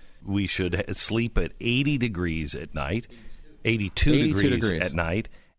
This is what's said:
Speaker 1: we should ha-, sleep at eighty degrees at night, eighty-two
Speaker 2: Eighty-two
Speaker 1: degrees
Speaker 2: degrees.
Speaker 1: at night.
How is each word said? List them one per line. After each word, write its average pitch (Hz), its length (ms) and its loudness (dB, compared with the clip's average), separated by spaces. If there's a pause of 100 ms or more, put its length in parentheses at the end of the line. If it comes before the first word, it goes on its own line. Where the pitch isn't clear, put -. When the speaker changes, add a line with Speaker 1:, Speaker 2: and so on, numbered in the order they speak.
(240)
Speaker 1:
we 101 220 0
should 90 280 0
ha-, 90 200 -2
sleep 113 440 0
at 87 220 0
eighty 135 380 0
degrees 87 560 -2
at 71 200 -10
night, 78 320 -4 (580)
eighty-two 113 480 4
Speaker 2:
Eighty-two 147 380 4
Speaker 1:
degrees 113 140 2
Speaker 2:
degrees. 90 180 2
Speaker 1:
at 90 100 -2
night. 85 360 -2 (300)